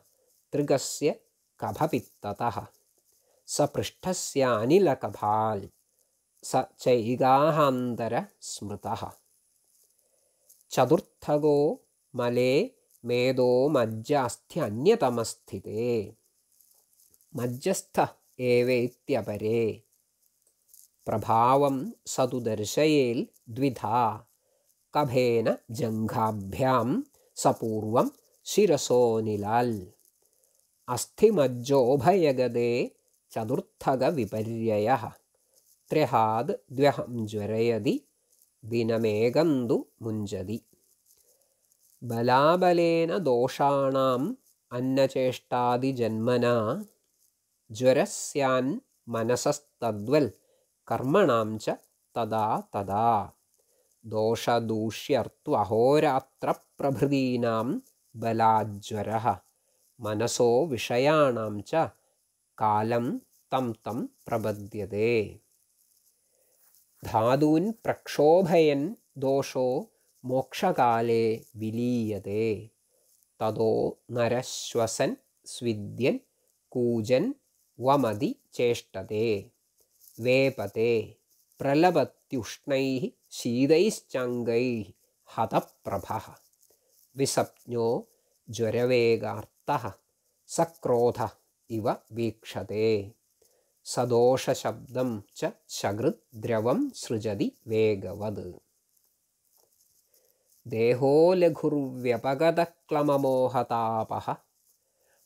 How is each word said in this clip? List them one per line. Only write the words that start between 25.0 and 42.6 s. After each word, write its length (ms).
जङ्घाभ्यां 1300
सपूर्वं 760
शिरसोऽनिलाल्। 1400
अस्थिमज्जोभयगदे 2000
चतुर्थकविपर्ययः। 1800
त्र्यहाद् 600
द्व्यहं 760
ज्वरयदि 760
दिनमेकं 1040
तु 180
मुञ्जति। 580
बलाबलेन 1120